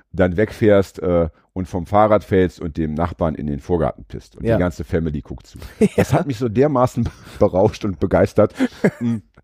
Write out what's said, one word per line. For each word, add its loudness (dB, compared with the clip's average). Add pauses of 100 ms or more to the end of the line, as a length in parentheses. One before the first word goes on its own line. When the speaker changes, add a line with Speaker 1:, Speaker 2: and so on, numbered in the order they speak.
(140)
Speaker 1:
dann 0
wegfährst, 2
äh, 2 (240)
und -8
vom -8
Fahrrad 2
fällst 0
und -8
dem -4
Nachbarn -4
in -8
den -6
Vorgarten -2
pisst. -16
Und -14
Speaker 2:
Ja. 2
Speaker 1:
die 0
ganze -2
Family -4
guckt -16
zu. -20 (100)
Speaker 2:
<laughs> -8
Ja. 4
Speaker 1:
Das 2
hat 0
mich -6
so -2
dermaßen 2 (160)
<laughs> -20
berauscht 2
und -4
begeistert. 2
Speaker 2:
<laughs> 0 (360)
Speaker 1:
Mm. -2 (260)